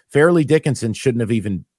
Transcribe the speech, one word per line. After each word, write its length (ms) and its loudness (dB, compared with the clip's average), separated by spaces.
Fairleigh 360 4
Dickinson 480 0
shouldn't 280 -2
have 100 -4
even, 340 -4